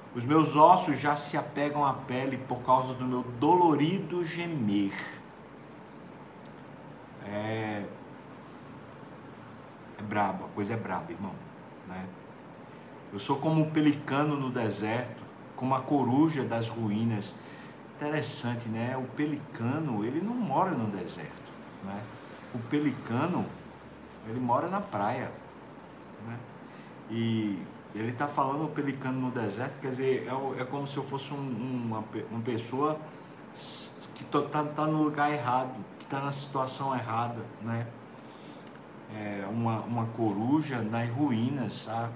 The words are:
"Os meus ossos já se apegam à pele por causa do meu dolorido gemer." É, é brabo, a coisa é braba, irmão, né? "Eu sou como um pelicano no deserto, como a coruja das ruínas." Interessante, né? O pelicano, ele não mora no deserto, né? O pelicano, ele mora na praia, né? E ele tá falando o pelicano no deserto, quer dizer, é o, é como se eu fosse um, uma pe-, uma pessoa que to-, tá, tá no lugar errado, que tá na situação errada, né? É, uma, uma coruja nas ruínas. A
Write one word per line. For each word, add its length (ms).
"Os 80
meus 320
ossos 420
já 200
se 180
apegam 500
à 80
pele 440
por 220
causa 340
do 120
meu 160
dolorido 880
gemer." 680
É, 580
é 40
brabo, 420
a 100
coisa 180
é 40
braba, 340
irmão, 240
né? 200
"Eu 80
sou 160
como 260
um 80
pelicano 680
no 120
deserto, 720
como 180
a 60
coruja 640
das 240
ruínas." 640
Interessante, 720
né? 260
O 80
pelicano, 880
ele 160
não 120
mora 380
no 180
deserto, 580
né? 180
O 60
pelicano, 840
ele 120
mora 280
na 120
praia, 520
né? 100
E 520
ele 160
tá 160
falando 380
o 40
pelicano 500
no 120
deserto, 500
quer 80
dizer, 380
é 60
o, 260
é 40
como 240
se 100
eu 60
fosse 300
um, 540
uma 160
pe-, 280
uma 100
pessoa 580
que 100
to-, 180
tá, 200
tá 220
no 180
lugar 280
errado, 420
que 60
tá 160
na 100
situação 640
errada, 480
né? 260
É, 340
uma, 320
uma 260
coruja 720
nas 280
ruínas. 800
A 280